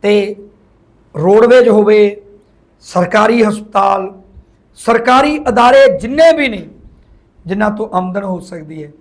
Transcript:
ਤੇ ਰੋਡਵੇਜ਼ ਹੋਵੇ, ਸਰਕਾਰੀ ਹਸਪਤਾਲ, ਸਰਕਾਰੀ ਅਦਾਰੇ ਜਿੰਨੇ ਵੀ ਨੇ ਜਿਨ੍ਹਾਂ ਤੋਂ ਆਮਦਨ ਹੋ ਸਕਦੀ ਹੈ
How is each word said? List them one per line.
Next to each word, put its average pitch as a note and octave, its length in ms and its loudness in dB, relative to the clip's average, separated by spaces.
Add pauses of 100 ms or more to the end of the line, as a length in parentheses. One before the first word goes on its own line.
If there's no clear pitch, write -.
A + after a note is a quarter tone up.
ਤੇ G#3 340 -2 (800)
ਰੋਡਵੇਜ਼ A3+ 520 4
ਹੋਵੇ, G#3 540 0 (580)
ਸਰਕਾਰੀ G#3+ 640 0
ਹਸਪਤਾਲ, G3 760 -4 (540)
ਸਰਕਾਰੀ B3+ 640 0 (100)
ਅਦਾਰੇ B3 500 4
ਜਿੰਨੇ D#4 380 2
ਵੀ C#4+ 120 -2
ਨੇ F3+ 200 -12 (800)
ਜਿਨ੍ਹਾਂ G#3 240 -2
ਤੋਂ G#3+ 220 -10
ਆਮਦਨ F#3 320 -6
ਹੋ F#3 160 -8
ਸਕਦੀ D#3 440 -16
ਹੈ D3 160 -20